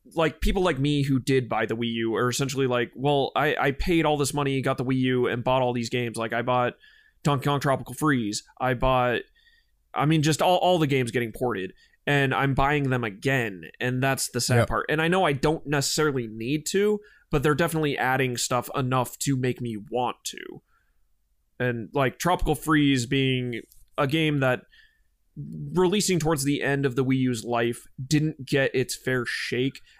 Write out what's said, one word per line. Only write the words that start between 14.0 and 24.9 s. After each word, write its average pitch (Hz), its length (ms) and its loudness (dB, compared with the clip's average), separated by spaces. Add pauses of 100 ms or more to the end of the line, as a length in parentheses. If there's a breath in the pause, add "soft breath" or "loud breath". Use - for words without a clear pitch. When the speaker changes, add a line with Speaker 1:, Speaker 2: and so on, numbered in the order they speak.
Speaker 1:
that's 135 260 0
the 120 120 -4
sad 123 160 2
Speaker 2:
Yep. 117 100 4
Speaker 1:
part. 113 220 -2
And 156 120 0
I 165 60 2
know 185 160 2
I 156 80 2
don't 151 340 0
necessarily 143 640 0
need 113 440 -4
to, 208 280 2 (320 loud breath)
but 147 120 2
they're 151 120 4
definitely 156 420 0
adding 127 380 0
stuff 120 400 -2
enough 127 440 0
to 139 180 0
make 127 240 -2
me 117 160 -6 (120)
want 120 360 -4
to. - 360 -12 (1000)
And, 120 320 -4
like, 135 260 0
Tropical 170 360 0
Freeze 143 500 2
being 127 560 -2 (360)
a 143 80 2
game 151 360 0
that, 127 220 2 (720 soft breath)